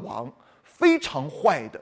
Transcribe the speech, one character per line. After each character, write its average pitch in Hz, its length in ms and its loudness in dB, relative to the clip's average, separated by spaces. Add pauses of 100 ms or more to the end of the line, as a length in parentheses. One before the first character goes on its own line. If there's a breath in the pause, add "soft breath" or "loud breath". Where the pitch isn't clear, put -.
王， 117 280 -10 (320 soft breath)
非 330 360 4
常 143 280 -6
坏 151 420 0
的， - 120 -14